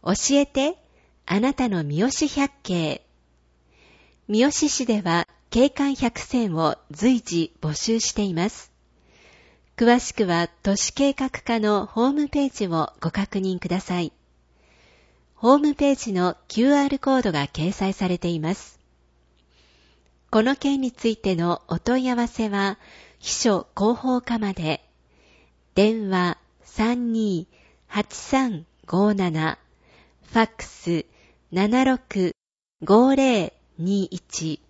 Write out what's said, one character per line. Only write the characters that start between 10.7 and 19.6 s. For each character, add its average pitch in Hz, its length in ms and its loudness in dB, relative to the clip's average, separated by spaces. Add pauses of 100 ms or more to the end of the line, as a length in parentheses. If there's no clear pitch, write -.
市 - 180 -4
計 277 200 2
画 269 160 -4
課 - 300 -4
の 208 260 0
ホ 233 240 0
ー 277 40 0
ム 294 160 -2
ペ 285 160 0
ー 262 40 -2
ジ 208 180 -6
を 165 340 -2
ご 165 100 -2
確 202 280 -4
認 185 200 -2
く - 80 -10
だ 185 140 -2
さ 180 200 -4
い。 160 120 -6 (1200)
ホ 247 200 6
ー - 20 4
ム 294 180 2
ペ 285 180 2
ー - 20 2
ジ 220 180 -8
の 180 240 0 (100)
キ 226 180 0
ュ 277 60 4
ー 285 120 4
ア - 20 0
ー 277 40 -2
ル 277 100 -4
コ 269 160 0
ー 254 60 2
ド 220 100 0
が 143 160 -2
掲 165 240 -4
載 196 220 -2
さ 190 140 -4
れ 180 100 0
て 175 100 -4
い 170 120 -2
ま 156 140 -2
す。 - 260 -14 (1500)